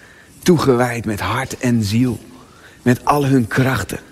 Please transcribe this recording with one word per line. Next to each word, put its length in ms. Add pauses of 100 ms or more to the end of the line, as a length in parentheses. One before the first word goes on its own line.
(440)
Toegewijd 640
met 140
hart 380
en 260
ziel. 360 (640)
Met 240
al 200
hun 220
krachten. 520 (120)